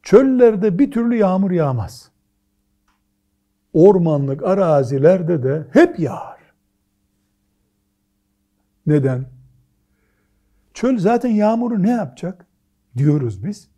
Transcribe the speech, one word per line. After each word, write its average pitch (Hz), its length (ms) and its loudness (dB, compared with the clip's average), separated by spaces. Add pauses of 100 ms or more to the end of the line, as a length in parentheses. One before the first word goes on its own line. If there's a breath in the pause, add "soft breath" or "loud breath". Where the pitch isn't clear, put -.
Çöllerde 220 760 4
bir 277 120 0
türlü 233 260 -2
yağmur 190 340 0
yağmaz. 135 600 -4 (1600)
Ormanlık 156 720 2
arazilerde 165 1000 0
de 147 300 -4
hep 339 260 4
yağar. - 420 -10 (2500)
Neden? 131 400 -2 (1500)
Çöl 254 240 -2
zaten 233 320 0
yağmuru 226 520 0
ne 208 80 0
yapacak 190 560 -8 (500)
diyoruz 127 480 -2
biz. 208 340 -12